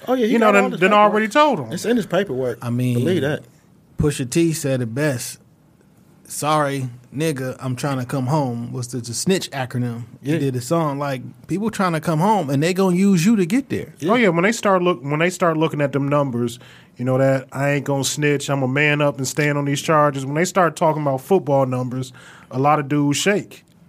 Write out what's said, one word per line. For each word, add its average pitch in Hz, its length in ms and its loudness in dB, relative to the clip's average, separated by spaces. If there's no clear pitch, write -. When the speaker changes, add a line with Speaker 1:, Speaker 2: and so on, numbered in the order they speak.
Speaker 1:
Oh, 247 60 2
yeah, 247 120 2
he 226 60 0
Speaker 2:
you 233 80 4
know, 220 60 4
Speaker 1:
got 208 60 6
Speaker 2:
done, 196 120 4
Speaker 1:
all 196 60 -2
the - 80 -8
Speaker 2:
done 185 120 4
Speaker 1:
paperwork. 208 220 6
Speaker 2:
already 214 160 0
told 294 320 2
him. 117 120 -8
Speaker 1:
It's 185 120 -6
in 240 120 2
his 208 100 -2
paperwork. 131 540 -2
Speaker 3:
I 123 100 -6
mean, 123 280 0
Speaker 1:
Believe 156 240 0
that. 139 220 -4
Speaker 3:
Pusha 143 300 0
T 170 240 2
said 135 300 -2
it 113 120 -6
best. 139 440 -4
"Sorry, 143 600 -2
nigga, 131 460 -4
I'm 127 160 -6
trying 139 220 -4
to 127 60 -6
come 127 220 -4
home" 123 460 -2
was 127 160 -8
the, 131 100 -8
the 117 160 -8
snitch - 380 -2
acronym. 123 520 -6
He 135 100 -2
Speaker 1:
Yeah. 165 60 0
Speaker 3:
did 135 180 -2
a 123 40 -6
song, 151 380 -2
like, 139 240 -4
people 202 240 -4
trying 185 220 0
to 156 80 -2
come 160 180 0
home, 180 320 2
and 143 120 0
they 180 120 2
gonna 185 220 2
use 190 280 4
you 226 120 4
to 185 100 2
get 254 240 0
there. - 300 -6
Speaker 1:
Yeah. 170 120 0
Speaker 2:
Oh, - 40 4
yeah, 233 120 4
when 170 140 2
they 202 100 2
start 190 300 2
look, 175 200 0
when 147 180 -2
they 175 100 2
start 170 260 0
looking 156 240 0
at 139 120 0
them 143 160 0
numbers, 123 500 0
you 123 80 -6
know, 131 120 2
that 135 360 2
"I 139 180 -2
ain't 143 140 -2
gonna 139 200 -2
snitch, 147 460 -2
I'm 139 120 -2
a 127 60 0
man 147 320 2
up 143 180 0
and 135 80 -4
stand 147 300 0
on 143 100 -2
these 143 140 -2
charges." 147 460 2
When 143 80 -6
they 165 100 0
start 180 320 0
talking 156 240 0
about 135 200 -2
football 139 440 2
numbers, 127 480 -4
a 127 80 -8
lot 147 220 4
of 139 80 -6
dudes 143 280 2
shake. - 480 -2